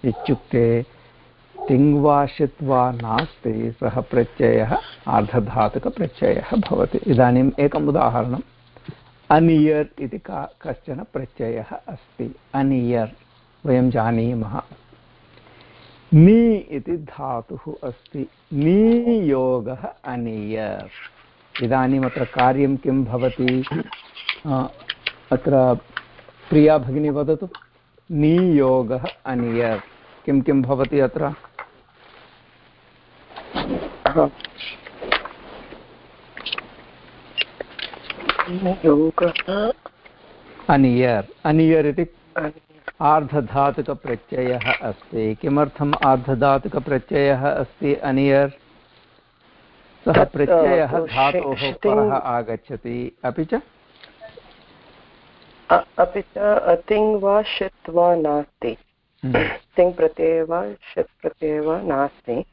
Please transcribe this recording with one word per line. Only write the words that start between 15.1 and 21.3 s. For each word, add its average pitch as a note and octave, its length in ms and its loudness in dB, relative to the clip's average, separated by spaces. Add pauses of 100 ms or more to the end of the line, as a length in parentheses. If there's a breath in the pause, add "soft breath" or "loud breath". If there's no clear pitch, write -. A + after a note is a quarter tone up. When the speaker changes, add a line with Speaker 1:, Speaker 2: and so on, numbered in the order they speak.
Speaker 1:
नी A3 400 8
इति E3+ 420 -6
धातुः C#3+ 800 -10 (100)
अस्ति। - 440 -10 (240)
नीयोगः D3+ 1300 2 (200)
अनियर्। A2 1600 -10